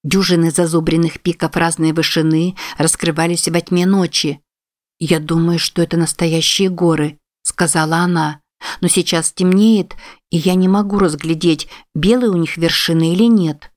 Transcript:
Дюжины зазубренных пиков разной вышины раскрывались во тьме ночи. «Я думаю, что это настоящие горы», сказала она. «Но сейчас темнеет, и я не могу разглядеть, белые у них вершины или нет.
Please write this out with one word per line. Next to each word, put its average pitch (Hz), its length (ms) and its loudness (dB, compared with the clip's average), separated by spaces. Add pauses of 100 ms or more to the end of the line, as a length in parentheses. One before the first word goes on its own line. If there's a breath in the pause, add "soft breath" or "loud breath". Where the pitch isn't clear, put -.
Дюжины 175 460 2
зазубренных 165 720 0
пиков 170 340 -4
разной 165 360 0
вышины 160 640 0 (240 loud breath)
раскрывались 165 720 -2
во 170 120 0
тьме 180 240 0
ночи. 175 560 0 (560)
«Я 160 220 -4
думаю, 165 400 0
что - 240 -2
это 165 120 -4
настоящие 165 760 -2
горы», 160 500 -2 (240)
сказала 165 540 -2
она. 165 440 -2 (380 loud breath)
«Но 180 80 -2
сейчас 170 460 0
темнеет, 196 640 2 (340 loud breath)
и 170 80 -2
я 180 160 0
не 185 140 2
могу 202 320 0
разглядеть, 160 680 0 (280 loud breath)
белые 220 340 2
у 180 80 0
них 165 200 -2
вершины 165 560 0
или 196 100 4
нет. 190 540 2